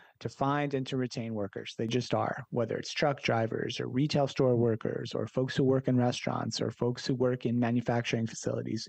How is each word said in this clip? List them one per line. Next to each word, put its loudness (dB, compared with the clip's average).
to -4
find -2
and -2
to -4
retain -4
workers. -6
They -2
just 0
are, 0
whether 0
it's -6
truck 0
drivers 0
or -4
retail 2
store 4
workers 0
or -2
folks -2
who 4
work 4
in 4
restaurants 0
or 0
folks -2
who 2
work 0
in 2
manufacturing 2
facilities, -4